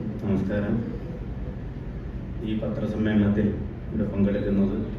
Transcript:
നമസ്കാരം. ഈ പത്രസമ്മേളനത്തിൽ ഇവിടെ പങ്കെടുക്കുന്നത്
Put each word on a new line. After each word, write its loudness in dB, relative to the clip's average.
നമസ്കാരം. 0
ഈ -2
പത്രസമ്മേളനത്തിൽ 2
ഇവിടെ 0
പങ്കെടുക്കുന്നത് 4